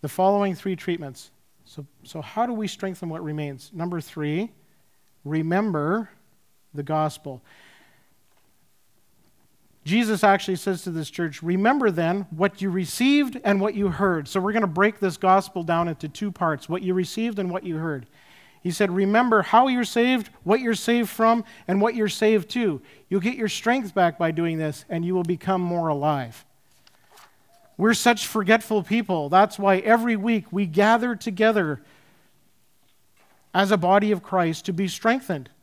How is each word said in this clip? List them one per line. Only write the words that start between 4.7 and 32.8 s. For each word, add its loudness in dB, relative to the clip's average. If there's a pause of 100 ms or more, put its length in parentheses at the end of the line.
remember -2 (640)
the -8
gospel. -4 (2500)
Jesus 2
actually 4
says -4
to -6
this -6
church, -6
"Remember 2
then -2
what -2
you -2
received 0
and 2
what -2
you 0
heard." 0
So -2
we're -2
gonna 2
break 0
this -2
gospel 2
down 0
into -8
two -6
parts, -2
what -4
you -2
received -4
and -4
what -6
you -6
heard. -6 (540)
He -4
said, 0
"Remember 2
how 4
you're 0
saved, 0 (120)
what 2
you're 0
saved 0
from, 2 (240)
and 2
what 2
you're 0
saved 2
to." -2 (280)
You'll 0
get -2
your -2
strength -2
back 2
by 0
doing -2
this, -6
and -4
you -2
will 0
become -2
more -2
alive. -2 (1300)
We're 4
such 2
forgetful 0
people. -2
That's 4
why 4
every 2
week -2
we 0
gather 2
together 0 (1700)